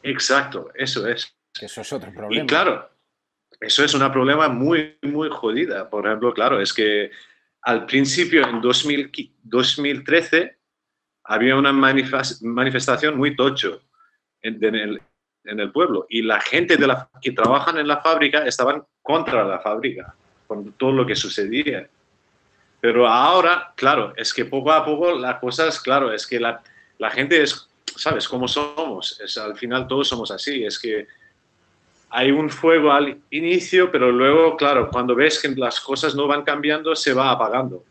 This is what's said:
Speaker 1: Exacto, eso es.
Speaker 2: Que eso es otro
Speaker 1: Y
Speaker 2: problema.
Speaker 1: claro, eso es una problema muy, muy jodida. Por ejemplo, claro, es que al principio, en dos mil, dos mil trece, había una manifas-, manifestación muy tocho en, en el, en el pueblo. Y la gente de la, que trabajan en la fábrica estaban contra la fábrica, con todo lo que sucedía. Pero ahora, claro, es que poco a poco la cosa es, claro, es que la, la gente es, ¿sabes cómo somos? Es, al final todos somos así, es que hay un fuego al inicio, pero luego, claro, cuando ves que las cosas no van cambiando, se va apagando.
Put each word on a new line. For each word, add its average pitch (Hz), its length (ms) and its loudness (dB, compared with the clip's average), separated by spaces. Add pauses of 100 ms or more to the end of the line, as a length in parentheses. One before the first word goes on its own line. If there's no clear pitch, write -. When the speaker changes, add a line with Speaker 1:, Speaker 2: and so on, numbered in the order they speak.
Speaker 1:
Exacto, 131 720 -2
eso 127 320 -4
es. - 260 -6 (220)
Speaker 2:
Que 107 120 -14
eso - 140 -14
es 107 120 -12
otro 101 180 -10
Speaker 1:
Y 92 40 -20
Speaker 2:
problema. 113 320 -6
Speaker 1:
claro, 147 440 0 (720)
eso 110 240 2
es 147 100 0
una 135 180 2
problema 139 360 4
muy, 151 540 0
muy 147 280 -4
jodida. 113 580 -4
Por 104 180 -4
ejemplo, 110 280 0
claro, 120 260 2
es 98 120 -2
que 104 380 0 (520)
al 117 240 0
principio, 139 600 2
en 117 140 -6
dos 123 240 2
mil, 143 260 -4 (320)
dos 123 360 0
mil 143 240 -4
trece, 165 540 0 (680)
había 117 320 2
una 139 160 4
manifas-, 135 680 0
manifestación 131 760 0
muy 143 200 0
tocho 127 440 0 (600)
en, 110 240 -6
en 110 100 2
el, 104 280 -6 (420)
en 107 160 -10
el 101 100 -4
pueblo. 139 380 0
Y 113 140 -2
la 110 180 0
gente 170 360 0
de 139 120 4
la, - 200 -2 (120)
que 131 100 -4
trabajan 143 480 0
en 147 80 -2
la 147 160 0
fábrica 151 420 2
estaban 131 380 0 (200)
contra 139 420 0
la 95 160 -2
fábrica, 110 540 -6 (320)
con 104 260 -10
todo 131 200 0
lo 131 140 2
que 107 100 -4
sucedía. 104 720 -4 (920)
Pero 117 260 4
ahora, 165 680 4
claro, 131 400 2
es 113 160 -6
que 120 120 -4
poco 139 280 0
a 151 120 4
poco 151 280 0
la 127 260 -4
cosa 127 300 -2
es, - 120 -4
claro, 131 320 0
es 107 140 -8
que 120 140 -4
la, 117 220 -4 (360)
la 110 120 -2
gente 143 320 2
es, - 260 -4 (280)
¿sabes 139 320 -4
cómo 127 200 -4
somos? 147 720 -6
Es, 104 180 -10
al 107 180 -10
final 123 320 -4
todos 139 200 0
somos 117 220 -6
así, 120 340 -6
es 101 140 -6
que 107 280 -4 (1040)
hay 127 200 2
un 151 200 2
fuego 156 420 4
al 143 280 2 (100)
inicio, 180 600 2
pero 127 220 4
luego, 151 440 6
claro, 139 340 2
cuando 123 260 0
ves 151 240 4
que 147 80 -4
las 127 320 -4
cosas 135 340 -4
no 143 140 0
van 143 140 0
cambiando, 151 520 -2
se 143 180 0
va 131 180 2
apagando. 120 600 -2